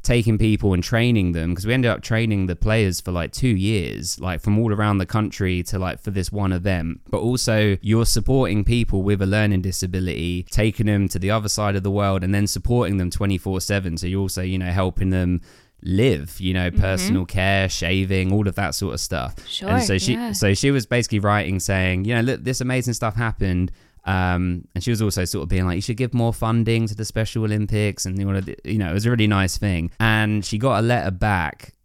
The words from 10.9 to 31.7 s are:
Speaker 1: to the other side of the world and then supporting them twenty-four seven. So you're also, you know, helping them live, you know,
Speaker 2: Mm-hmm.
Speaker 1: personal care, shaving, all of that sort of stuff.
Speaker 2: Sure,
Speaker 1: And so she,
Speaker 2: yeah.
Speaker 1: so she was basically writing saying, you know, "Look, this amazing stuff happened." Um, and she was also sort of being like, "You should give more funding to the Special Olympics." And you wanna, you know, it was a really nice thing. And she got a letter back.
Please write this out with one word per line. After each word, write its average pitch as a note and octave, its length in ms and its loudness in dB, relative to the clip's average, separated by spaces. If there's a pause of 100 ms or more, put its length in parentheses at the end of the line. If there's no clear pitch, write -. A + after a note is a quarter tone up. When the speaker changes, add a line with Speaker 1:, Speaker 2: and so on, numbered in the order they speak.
Speaker 1:
to - 120 -4
the F#2+ 100 0
other G#2+ 180 0
side G2+ 280 0
of F#2+ 80 -2
the G2 60 0
world G2 340 0
and F#2+ 100 2
then G2+ 140 2
supporting G#2 500 0
them F2+ 120 0
twenty-four F#2+ 500 -2
seven. F#2 360 -2
So F2 120 -4
you're F#2+ 120 -2
also, F#2 220 -4
you F#2 160 -2
know, F2+ 120 -4
helping F#2 400 0
them F2+ 300 2 (420)
live, F#2 580 0
you F#2 140 -2
know, F2+ 160 0
Speaker 2:
Mm-hmm. F#2 100 2
Speaker 1:
personal F#2+ 460 0
care, F#2+ 420 0
shaving, F#2 640 0
all G#2 140 2
of F2+ 80 -2
that F#2+ 220 -2
sort F2+ 180 -4
of - 60 -6
stuff. C2 340 -6 (140)
Speaker 2:
Sure, - 220 -6
Speaker 1:
And F#2+ 120 2
so F#2+ 160 2
she, F#2+ 160 0
Speaker 2:
yeah. A#3+ 180 -4
Speaker 1:
so G2 220 2
she C#3 160 2
was C3+ 160 0
basically A#2 320 0
writing G2 400 0
saying, F#2 460 0
you A#2 100 -2
know, A#2 60 2
"Look, A#2+ 240 -2
this B2+ 160 -2
amazing B2+ 340 -2
stuff G#2+ 220 -4
happened." F#2 560 0 (320)
Um, F2+ 680 0
and - 120 -6
she A#2+ 60 0
was A2 120 0
also F#2+ 220 0
sort E2 180 -4
of E2 60 -6
being F#2 180 2
like, F2 80 0
"You F#2+ 80 -4
should A2 140 -4
give B2+ 180 -4
more A#2 180 2
funding A2+ 540 0
to G#2 80 -6
the A2 100 -8
Special A2 400 -4
Olympics." G#2+ 640 0
And F#2 120 -4
you G2 60 -2
wanna, G2 200 0 (200)
you G#2+ 140 -2
know, F2+ 120 0
it E2+ 40 -2
was G#2 100 0
a A#2 60 4
really A2+ 160 4
nice G2 320 2
thing. F2 320 0 (100)
And G#2+ 440 2
she G#2+ 140 -4
got A#2 200 2
a A2 40 2
letter A#2 280 0
back. F#2 640 -2 (120)